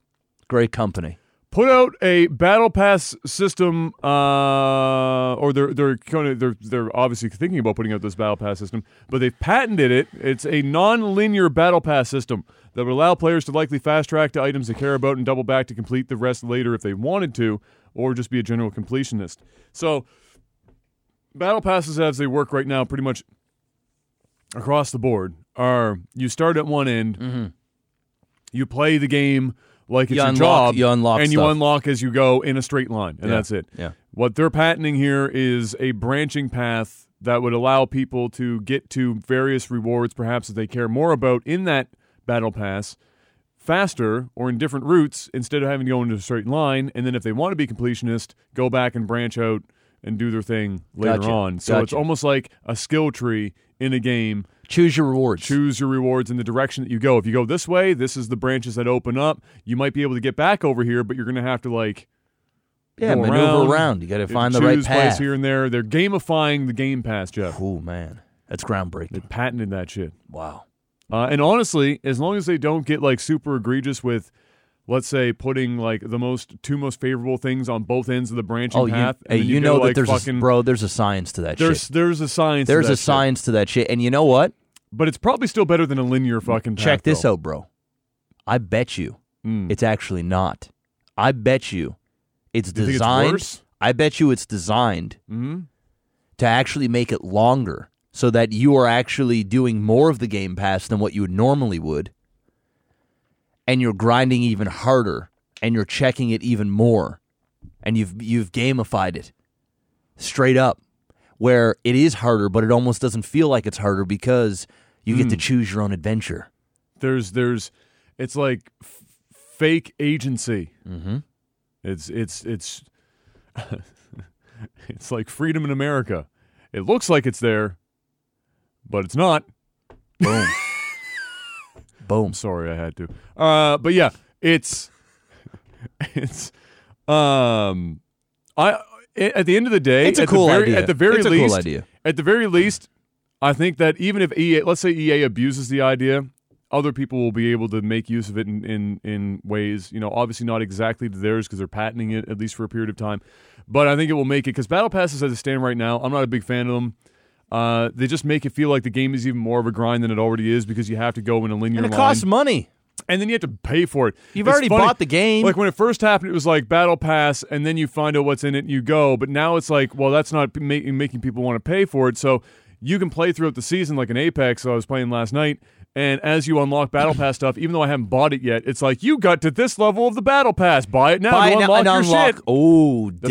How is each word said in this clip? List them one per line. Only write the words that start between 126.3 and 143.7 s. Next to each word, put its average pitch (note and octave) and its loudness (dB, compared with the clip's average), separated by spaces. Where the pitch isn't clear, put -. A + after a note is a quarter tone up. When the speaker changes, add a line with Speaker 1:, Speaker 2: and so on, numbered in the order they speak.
Speaker 2:
It G#2 -6
looks G#3+ 0
like D3+ 4
it's B2 -2
there, G#2+ 0
but G2+ -4
it's F#2 -10
not. E3 2
Speaker 1:
Boom. G#3+ 2
Speaker 2:
<laughs> C6+ -12
Speaker 1:
Boom. G#2+ 0
Speaker 2:
I'm F#2+ -8
sorry, E2+ -6
I E2 -6
had E2 -8
to. E2+ -12
Uh, D3+ 4
but E3 0
yeah, E3 4
it's, - 0
<laughs> - -
it's, - -8
um, A2+ 0
I, F3+ 4
i-, A3 -2
at F#3 0
the F3+ 4
end A3+ 2
of A#3+ 0
the G3 4
day, C3+ 6
Speaker 1:
It's - 4
a D4 4
Speaker 2:
at D#3 4
the - 4
Speaker 1:
cool F#3+ 6
Speaker 2:
very, C#3 6
Speaker 1:
idea. A#2+ 4
Speaker 2:
at - 2
the F#3 2
very F#3+ 4
Speaker 1:
It's G#3+ 2
a G#3 4
cool E3 6
Speaker 2:
least, A#2 4
Speaker 1:
idea. E2 -4
Speaker 2:
at D#3 0
the D#3+ -4
very G#3+ 2
least, F#3 2
I C#3+ 4
think D#3 -2